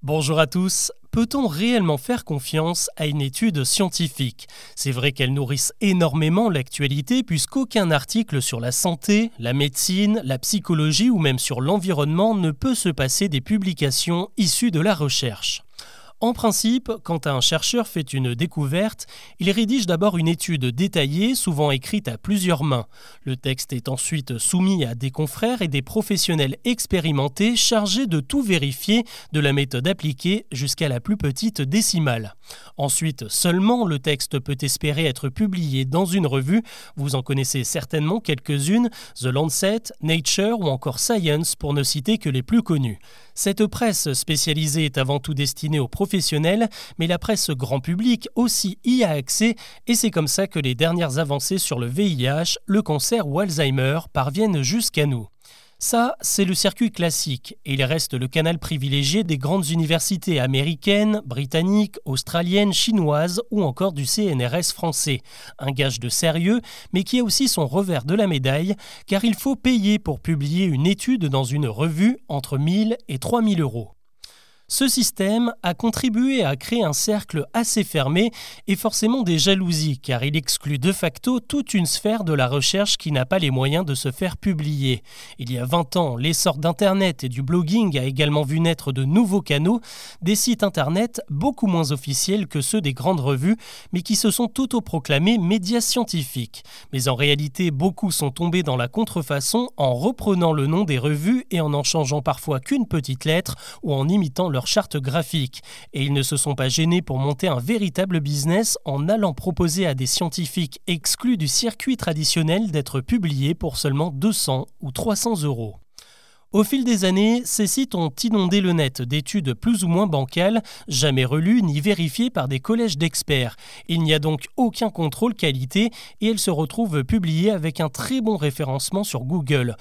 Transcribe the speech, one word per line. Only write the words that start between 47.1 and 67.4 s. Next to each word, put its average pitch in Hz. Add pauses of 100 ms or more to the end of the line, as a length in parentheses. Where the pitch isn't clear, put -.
presse -
grand 131
public 208
aussi 220
y 247
a 185
accès, 156 (320)
et 233
c'est 226
comme 156
ça 190
que 175
les 135
dernières 156
avancées 143
sur 151
le 120
V 160
I 135
H, 151 (100)
le 208
cancer 156
ou 143
Alzheimer 143 (120)
parviennent 151
jusqu'à 156
nous. 120 (500)
Ça, 240
c'est -
le 185
circuit 202
classique, 160
et 139
il 135
reste 147
le 127
canal 160
privilégié 143
des 160
grandes 151
universités 165
américaines, 170
britanniques, 165
australiennes, 175
chinoises 175 (120)
ou 208
encore 175
du 143
C 208
N 139
R 120
S 175
français. 151 (400)
Un 139
gage 131
de 120
sérieux, 170 (320)
mais 185
qui 254
a 247
aussi 247